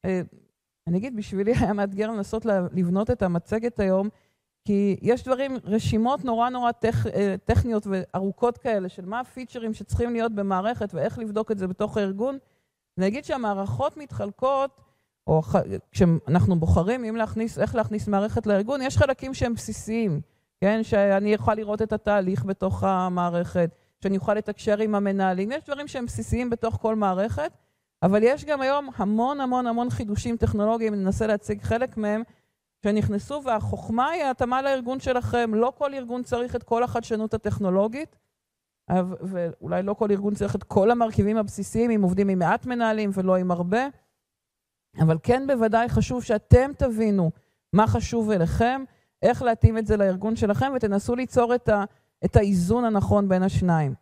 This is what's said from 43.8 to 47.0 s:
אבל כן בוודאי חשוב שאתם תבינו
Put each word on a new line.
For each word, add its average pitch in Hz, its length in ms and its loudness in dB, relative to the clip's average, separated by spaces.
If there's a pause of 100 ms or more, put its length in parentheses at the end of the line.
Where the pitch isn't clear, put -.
אבל 160 220 4
כן 262 240 2
בוודאי 226 420 2
חשוב 233 360 0
שאתם 240 520 6
תבינו 214 540 0 (420)